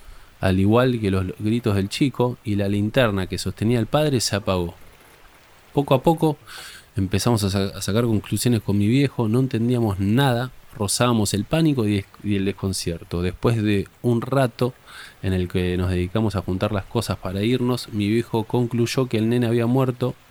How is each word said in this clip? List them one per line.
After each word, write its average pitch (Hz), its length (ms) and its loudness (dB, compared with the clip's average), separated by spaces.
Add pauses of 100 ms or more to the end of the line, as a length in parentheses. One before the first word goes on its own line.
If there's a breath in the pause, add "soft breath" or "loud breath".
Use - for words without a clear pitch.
(400 soft breath)
al 95 180 2
igual 117 400 4
que 101 120 0
los 95 160 0 (120)
gritos 107 380 0
del 98 140 0
chico 123 520 0
y 104 140 -2
la 101 120 0
linterna 104 580 2
que 90 100 -6
sostenía 110 420 0
el 110 80 0
padre 143 340 0
se - 140 -2
apagó. 92 400 -2 (1000)
Poco 143 200 0
a 131 80 2
poco 160 360 2 (580 loud breath)
empezamos 101 480 0
a 95 60 0
sa-, 98 260 -2
a 98 60 -12
sacar 113 220 0
conclusiones 110 580 0
con 101 160 0
mi 104 100 2
viejo, 127 400 2
no 120 120 2
entendíamos 117 600 0
nada, 123 500 2 (240)
rozábamos 107 600 0
el 101 100 0
pánico 151 420 0
y 104 100 2
des-, 98 100 -4 (180)
y 101 120 0
el 98 100 0
desconcierto. 92 760 -4
Después 107 420 -2
de 104 260 0 (120)
un 117 220 2
rato 123 500 0 (500 loud breath)
en 95 120 0
el 90 140 0
que 90 280 0
nos 92 140 0
dedicamos 92 440 0
a 95 60 -2
juntar 95 320 -2
las 98 140 -4
cosas 104 320 -4
para 95 240 -6
irnos, 123 500 -2
mi 101 160 -2
viejo 113 360 0
concluyó 120 600 0
que 117 120 -2
el 110 100 2
nene 120 180 2
había 117 200 0
muerto, 127 480 0 (160)